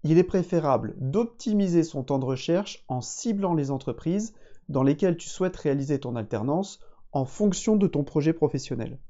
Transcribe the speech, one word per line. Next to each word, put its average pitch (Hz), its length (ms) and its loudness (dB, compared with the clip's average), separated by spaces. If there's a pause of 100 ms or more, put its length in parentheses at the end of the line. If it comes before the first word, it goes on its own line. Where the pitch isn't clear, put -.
Il 156 140 4
est 175 80 8
préférable 165 720 2
d'optimiser 196 840 2
son 151 220 -4
temps 139 140 0
de 131 60 0
recherche 165 640 -2
en 127 140 -4
ciblant 196 500 -2
les 143 180 0
entreprises 165 600 -4 (380)
dans 135 120 2
lesquelles 165 360 2
tu - 100 -12
souhaites 185 300 -4
réaliser 139 420 0
ton 120 160 -6
alternance 120 640 -4 (320)
en 135 140 0
fonction 208 500 2
de 196 100 4
ton 151 160 0
projet 147 300 0
professionnel. 131 680 -2 (120)